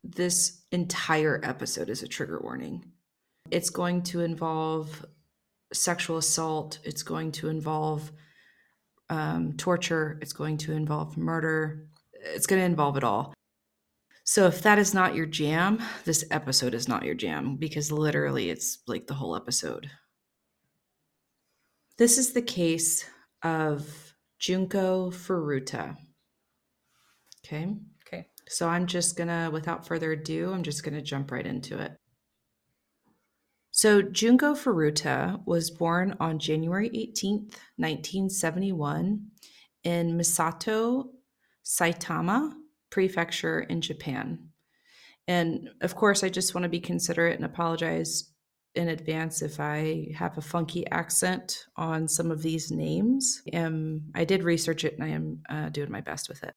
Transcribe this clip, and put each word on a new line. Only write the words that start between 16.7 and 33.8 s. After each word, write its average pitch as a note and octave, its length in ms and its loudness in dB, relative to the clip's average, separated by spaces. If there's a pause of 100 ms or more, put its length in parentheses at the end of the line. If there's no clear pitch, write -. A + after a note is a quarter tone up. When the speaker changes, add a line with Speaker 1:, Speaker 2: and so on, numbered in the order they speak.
Speaker 1:
is A#2 140 -2
not - 180 0
your E2 100 -2
jam, C3+ 420 -4
because D3 340 -4
literally D3 580 2
it's, - 380 -4
like, - 180 -4
the - 80 -8
whole G#2+ 220 -4
episode. F2 560 -4 (2000)
This A#3+ 220 8
is B3 140 0
the A#3+ 100 2
case E3 680 0 (320)
of D#3 720 -2 (240)
Junko F#3 720 2
Furuta. D3 880 -4 (1500)
Okay? E3+ 320 -6 (300)
Speaker 2:
Okay. E3+ 220 -14 (200)
Speaker 1:
So E3+ 220 -2
I'm F3 160 2
just F3 320 0
gonna, E3+ 340 -2
without E3 360 -6
further D#3+ 240 -2
ado, D#3+ 420 -2
I'm F3+ 80 -2
just D3+ 220 -4
gonna D3+ 180 -6
jump C#3 300 -6
right - 160 -4
into - 320 -6
it. - 180 -8 (1700)
So G#3 320 8